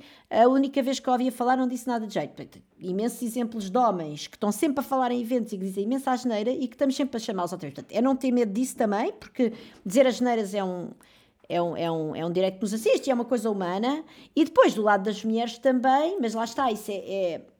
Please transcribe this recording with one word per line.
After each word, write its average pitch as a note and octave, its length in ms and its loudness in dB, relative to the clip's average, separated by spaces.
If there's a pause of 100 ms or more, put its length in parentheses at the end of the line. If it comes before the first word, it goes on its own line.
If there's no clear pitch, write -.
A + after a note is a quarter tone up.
(300)
a A3+ 180 6
única C4+ 340 4
vez C4 180 0
que - 80 -6
a B3+ 60 2
ouvia B3+ 180 2
falar B3 240 2
não B3+ 120 2
disse B3 200 -6
nada A3+ 200 -2
de G3+ 60 -12
jeito." D3+ 200 -2
Portanto, - 260 -16 (200)
imensos G3 420 -2
exemplos A#3 480 -4
de F#3 80 -2
homens F3 480 0
que - 100 -20
estão G#3 160 0
sempre C#4 280 0
a C4 40 -4
falar B3+ 280 0
em B3 100 -2
eventos A3+ 320 -2
e G3 60 -6
que F#3 60 -6
dizem G3 180 -4
imensa C4 280 -2
asneira A#3+ 380 0
e B3+ 180 -2
que - 60 -16
estamos C4+ 220 0
sempre C4+ 220 -2
a - 20 -4
chamá-los F#3 320 -4
outra F3 160 -8
vez. C#3 80 -10
Portanto, - 200 -14
é G#3+ 60 2
não C4 140 4
ter C4 160 0
medo A#3+ 200 2
disso B3+ 240 -4
também, A3+ 380 0
porque - 400 -2 (320)
dizer B3+ 220 6
asneiras A3+ 480 0
é G3 80 -2
um, F3+ 260 -6 (580)
é F3 140 0
um, E3+ 160 -2
é E3 140 -2
um, D#3+ 240 -2
é D#3+ 100 -4
um F3 60 -2
direito F#3+ 240 0
que F#3+ 60 -12
nos G#3 120 -4
assiste A3+ 340 2
e C4 40 2
é - 20 2
uma A#3+ 120 0
coisa A3+ 260 -2
humana. G3+ 520 -2 (320)
E C#4 100 6
depois, F4+ 280 6
do G#3+ 80 -2
lado G3+ 220 4
das G#3 200 -4
mulheres A3+ 360 -2
também, C4+ 600 2
mas A3+ 140 -2
lá A3+ 120 -2
está, B3 260 0
isso G#3+ 180 -6
é, G3+ 60 -6
é, F3+ 460 -4 (180)